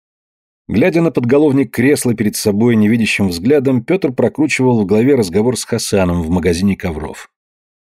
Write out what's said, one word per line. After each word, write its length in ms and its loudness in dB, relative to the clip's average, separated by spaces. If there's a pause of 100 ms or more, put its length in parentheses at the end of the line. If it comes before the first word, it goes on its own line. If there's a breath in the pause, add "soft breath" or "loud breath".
(680)
Глядя 340 0
на 120 0
подголовник 600 2
кресла 420 0
перед 200 -2
собой 400 0
невидящим 540 2
взглядом, 560 0
Пётр 260 -2
прокручивал 680 0
в 40 0
голове 300 2
разговор 420 0
с 80 -8
Хасаном 580 -2
в 60 -6
магазине 480 0
ковров. 540 -10 (520)